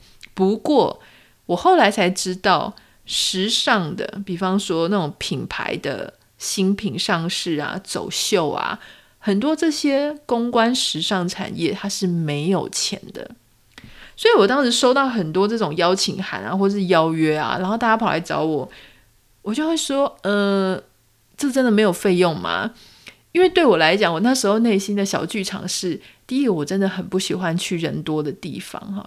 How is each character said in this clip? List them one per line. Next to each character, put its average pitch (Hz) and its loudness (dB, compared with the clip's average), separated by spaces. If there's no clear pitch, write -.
不 196 2
过 240 2
我 175 0
后 359 4
来 226 6
才 185 2
知 185 -4
道， 175 0
时 - -2
尚 196 0
的， - -8
比 185 -6
方 190 0
说 165 0
那 208 0
种 160 -2
品 131 -6
牌 - -8
的 - -8
新 190 -2
品 196 -6
上 175 -2
市 170 -4
啊、 - -6
走 - -8
秀 170 0
啊， - -4
很 202 0
多 285 2
这 320 0
些 294 0
公 233 -2
关 233 2
时 202 -2
尚 180 0
产 185 -6
业 165 0
它 196 -6
是 196 -2
没 160 0
有 185 0
钱 - -6
的。 - -14
所 - 4
以 - 6
我 202 8
当 269 2
时 240 2
收 247 4
到 269 2
很 185 -2
多 190 2
这 226 -2
种 165 -2
邀 175 2
请 190 -2
函 95 -8
啊， 120 -4
或 196 2
是 202 0
邀 165 4
约 156 2
啊， 127 -2
然 185 -2
后 220 -2
大 233 0
家 220 4
跑 226 0
来 - 0
找 156 -4
我， 151 -2
我 208 -6
就 302 -2
会 330 0
说 277 -2
，“呃， 196 0
这 285 -2
真 262 2
的 247 4
没 214 6
有 208 6
费 180 2
用 175 4
吗？” 87 -4
因 339 4
为 370 6
对 349 2
我 202 6
来 165 4
讲， 180 2
我 160 -2
那 233 4
时 254 0
候 208 4
内 226 4
心 202 -2
的 202 0
小 196 -2
剧 190 -4
场 - -8
是： 175 -4
第 254 -4
一 285 2
个 220 2
我 151 -2
真 185 -2
的 196 2
很 190 -4
不 185 -4
喜 - -2
欢 180 -2
去 - -4
人 156 -4
多 156 -2
的 147 -4
地 - -10
方 - -14
哈， 202 -8